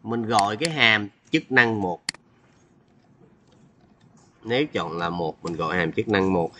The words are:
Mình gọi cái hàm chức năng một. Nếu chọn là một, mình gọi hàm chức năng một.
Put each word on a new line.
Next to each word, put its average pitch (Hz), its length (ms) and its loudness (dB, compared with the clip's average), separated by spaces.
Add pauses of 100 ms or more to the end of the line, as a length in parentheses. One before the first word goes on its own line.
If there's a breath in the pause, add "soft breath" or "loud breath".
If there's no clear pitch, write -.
Mình 117 200 -4
gọi 107 340 0
cái 160 140 -2
hàm 110 380 4 (220)
chức 156 220 -2
năng 117 280 4
một. 90 220 -4 (2500)
Nếu 127 220 0
chọn 85 320 -6
là 85 120 -4
một, 85 340 -6
mình 85 80 -6
gọi 80 240 -4
hàm 82 160 0
chức 107 160 -4
năng 95 240 2
một. 82 280 -2